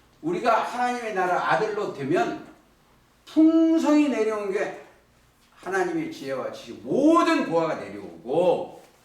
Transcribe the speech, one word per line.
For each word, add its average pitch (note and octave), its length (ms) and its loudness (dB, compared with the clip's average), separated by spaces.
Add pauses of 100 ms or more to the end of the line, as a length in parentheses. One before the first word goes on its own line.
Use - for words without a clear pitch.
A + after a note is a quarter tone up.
(220)
우리가 F3 420 0
하나님의 B3 500 -4
나라 F3+ 380 -2
아들로 G#3 420 -2
되면 - 540 -4 (760)
풍성이 D#4 840 4
내려온 G#3+ 420 -2
게 F#3+ 360 -4 (680)
하나님의 F3 560 -4
지혜와 C3+ 400 -8
지식, - 320 -16
모든 C#4+ 680 2
보화가 E3 260 0
내려오고, G2+ 1080 -2 (240)